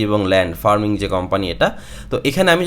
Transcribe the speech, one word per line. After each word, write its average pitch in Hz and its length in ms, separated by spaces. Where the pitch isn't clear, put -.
এবং 104 120
ল্যান্ড 92 220
ফার্মিং 104 280
যে 101 140
কোম্পানি 92 380
এটা। 165 140
তো - 40
এখানে 180 260
আমি 180 120